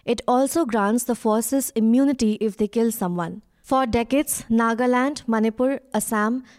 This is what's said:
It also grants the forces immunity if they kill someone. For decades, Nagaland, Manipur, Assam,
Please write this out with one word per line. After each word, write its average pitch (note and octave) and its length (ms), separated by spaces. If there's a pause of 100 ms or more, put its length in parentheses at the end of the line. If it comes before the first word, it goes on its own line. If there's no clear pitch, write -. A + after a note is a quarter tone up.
It A#3 220
also C4+ 400
grants A3 380
the A#3+ 100
forces A#3 560 (100)
immunity B3 500 (100)
if G#3+ 160
they G#3 100
kill A3+ 240
someone. F3 520 (200)
For C4 240
decades, A#3 640
Nagaland, B3 800
Manipur, A3+ 500 (160)
Assam, A3 480 (160)